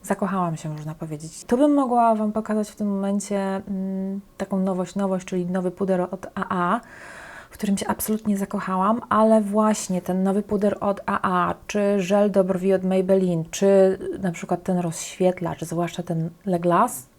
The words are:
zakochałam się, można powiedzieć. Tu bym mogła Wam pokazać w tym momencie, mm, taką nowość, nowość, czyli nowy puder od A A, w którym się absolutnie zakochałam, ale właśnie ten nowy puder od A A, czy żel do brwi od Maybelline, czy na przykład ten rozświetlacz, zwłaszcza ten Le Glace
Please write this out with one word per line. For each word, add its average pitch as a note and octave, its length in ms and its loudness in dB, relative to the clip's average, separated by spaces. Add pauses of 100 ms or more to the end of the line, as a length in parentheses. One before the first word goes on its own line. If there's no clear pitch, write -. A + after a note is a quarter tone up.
zakochałam F#3 540 -2
się, D#3 120 -10
można D3+ 260 -10
powiedzieć. D#3 480 -12
Tu A#3+ 140 0
bym D4 160 6
mogła A#3+ 420 4
Wam G#3+ 160 -2
pokazać G#3+ 380 -2
w - 60 -20
tym G#3+ 120 -4
momencie, G3 800 -2
mm, F#3+ 540 -6 (160)
taką G3 220 -2
nowość, F#3 360 -2
nowość, F#3+ 300 -2
czyli F3+ 200 -2
nowy F3+ 260 -2
puder F#3 400 0
od F#3 240 -10
A G3 140 -4
A, F#3 320 0 (680)
w - 40 -20
którym G3 240 0
się - 100 -4
absolutnie G#3+ 500 -2
zakochałam, G3 720 0
ale A3 320 6
właśnie G#3 600 0
ten F#3 220 0
nowy F#3+ 200 2
puder G3+ 360 0
od G3+ 260 -2
A F#3 440 0
A, F3+ 60 -2 (120)
czy G3+ 320 2
żel G3+ 320 4
do F#3+ 120 4
brwi F#3 300 2
od F#3 100 2
Maybelline, F#3 680 2
czy F#3+ 480 4 (200)
na F#3+ 120 -2
przykład F3 320 -6
ten F#3 140 0
rozświetlacz, F3 840 -2
zwłaszcza E3 420 -4
ten E3 260 -4 (160)
Le F3+ 140 0
Glace F3 420 2 (180)